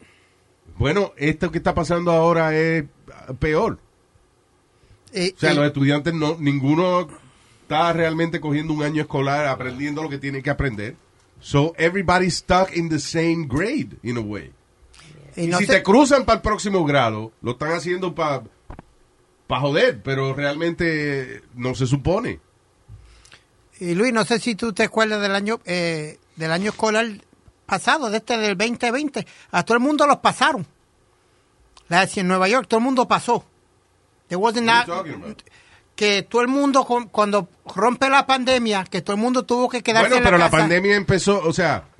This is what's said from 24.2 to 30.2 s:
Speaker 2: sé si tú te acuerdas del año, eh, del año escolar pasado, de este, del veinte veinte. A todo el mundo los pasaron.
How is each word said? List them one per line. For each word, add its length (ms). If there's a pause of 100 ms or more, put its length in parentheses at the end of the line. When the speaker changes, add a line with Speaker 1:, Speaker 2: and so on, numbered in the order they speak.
Speaker 2:
sé 140
si 160
tú 180
te 120
acuerdas 360
del 140
año, 300
eh, 540 (180)
del 160
año 180
escolar 360 (600)
pasado, 440
de 80
este, 200
del 160
veinte 380
veinte. 340 (240)
A 140
todo 140
el 40
mundo 240
los 120
pasaron. 480 (1200)